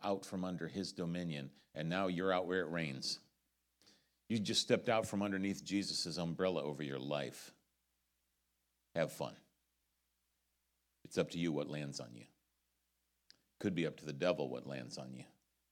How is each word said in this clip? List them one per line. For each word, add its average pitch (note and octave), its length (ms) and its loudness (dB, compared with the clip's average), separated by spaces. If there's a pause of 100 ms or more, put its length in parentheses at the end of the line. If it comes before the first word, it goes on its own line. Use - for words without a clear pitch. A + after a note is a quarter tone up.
out G2 220 0
from F#2 180 -4
under E2+ 240 -2
his F2+ 240 -4
dominion, E2+ 580 -2 (240)
and D#2+ 140 -2
now F#2+ 200 2
you're F#2 240 2
out F2+ 140 4
where F#2 140 4
it D#2 100 0
rains. D#2 500 -2 (1080)
You A2+ 100 0
just G#2+ 220 2
stepped - 280 4
out A2+ 180 4
from G2+ 160 0
underneath G2 420 0
Jesus' F#2+ 520 0
umbrella E2+ 460 2
over D2 200 -4
your C#2 160 -2
life. C#2 540 -4 (1400)
Have D#2+ 180 2
fun. B1 220 -6 (1700)
It's - 140 -4
up E2+ 120 4
to E2+ 80 -4
you E2 120 4
what D2 180 0
lands C#2+ 300 -6
on A#1+ 160 -12
you. A#1 100 -16 (1300)
Could G2 160 2
be E2 120 4
up D2 120 -2
to D2+ 80 -12
the D2+ 60 -2
devil D2+ 360 2
what B1 180 -6
lands B1+ 320 -8
on C2 140 -10
you. B1+ 120 -12 (480)